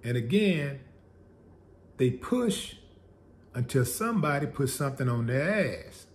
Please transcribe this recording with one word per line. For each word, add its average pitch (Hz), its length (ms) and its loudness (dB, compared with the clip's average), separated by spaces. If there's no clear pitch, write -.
And 120 120 0
again, 143 640 2
they 127 140 4
push - 680 -2
until 123 300 2
somebody 151 640 0
puts 135 260 -2
something 135 360 -2
on 117 180 0
their 147 600 0
ass. - 280 -20